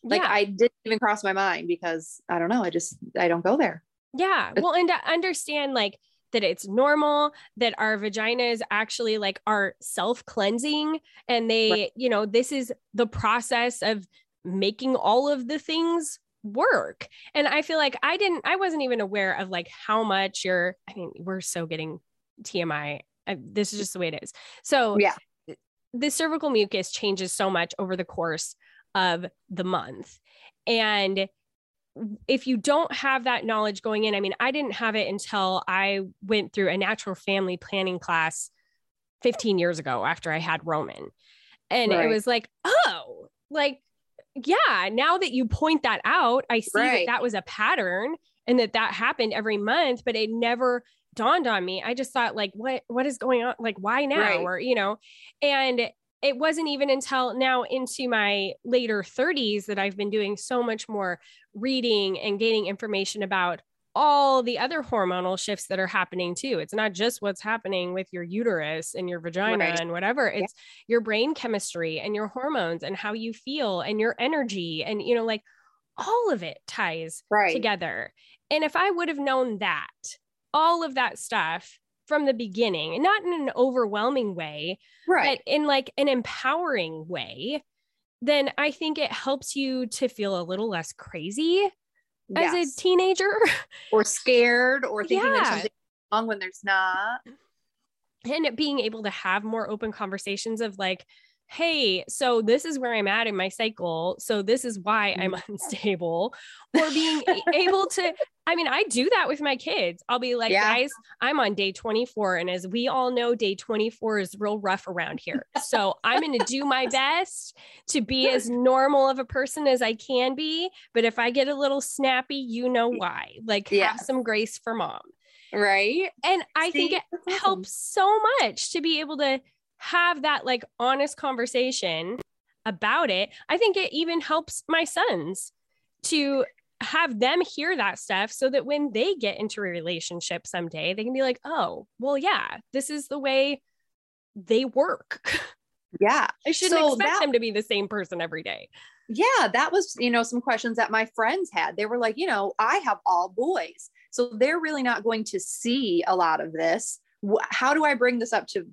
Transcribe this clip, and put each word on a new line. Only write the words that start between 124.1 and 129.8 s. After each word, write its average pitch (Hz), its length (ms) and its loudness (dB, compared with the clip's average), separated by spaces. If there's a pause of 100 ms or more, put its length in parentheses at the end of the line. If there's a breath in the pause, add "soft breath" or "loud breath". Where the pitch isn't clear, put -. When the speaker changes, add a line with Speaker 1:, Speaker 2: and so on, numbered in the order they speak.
Speaker 2:
grace 220 360 -2
for 226 160 -6
mom." - 280 -4 (520 soft breath)
Speaker 1:
Right? 208 580 2 (140)
Speaker 2:
And 359 180 2 (140)
I 330 140 0
think 330 200 2
Speaker 1:
See, 370 60 2
Speaker 2:
it - 120 -4
Speaker 1:
that's 349 180 -10
awesome. 381 120 -2
Speaker 2:
helps 269 340 0
so 415 460 2 (220)
much - 320 -2
to 339 80 -2
be 320 180 0
able 302 200 -6
to 269 200 2 (400)
have 349 440 2